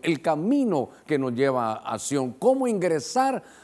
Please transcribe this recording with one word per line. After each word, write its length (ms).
el 180
camino 680
que 100
nos 180
lleva 400
a 260
Sión, 320
cómo 340
ingresar 800